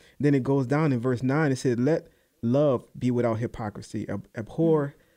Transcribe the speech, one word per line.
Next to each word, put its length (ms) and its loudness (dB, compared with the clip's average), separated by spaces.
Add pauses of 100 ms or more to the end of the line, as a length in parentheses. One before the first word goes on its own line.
(200)
Then 160 2
it 80 0
goes 240 0
down 240 2
in 80 0
verse 240 -2
nine, 300 2
it 40 -4
says, 220 0
"Let 300 0 (320)
love 440 2 (140)
be 120 0
without 280 0
hypocrisy. 680 -8
Ab-, 260 -8
abhor, 580 0 (240)